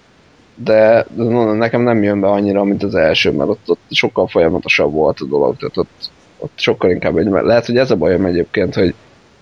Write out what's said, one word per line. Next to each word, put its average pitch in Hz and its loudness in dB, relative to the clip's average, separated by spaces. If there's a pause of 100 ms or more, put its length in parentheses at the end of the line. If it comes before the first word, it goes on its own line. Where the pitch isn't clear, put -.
(540)
de, 110 2
de 113 -6
mondom, 113 0
nekem 117 0
nem 117 2
jön 104 0
be 98 2
annyira, 101 0
mint 101 -2
az 101 -4
első, 80 2
mert 76 -2
ott, - -6
ott 85 0 (100)
sokkal - -2
folyamatosabb 82 0
volt 76 0
a 80 -8
dolog, 69 0
tehát - -10
ott, - -8 (280)
ott - -12
sokkal 110 -2
inkább 87 -2
egy, 85 0
lehet, 101 0
hogy 120 -2
ez 131 0
a 113 2
bajom 87 0
egyébként, 87 -2
hogy, 87 0 (480)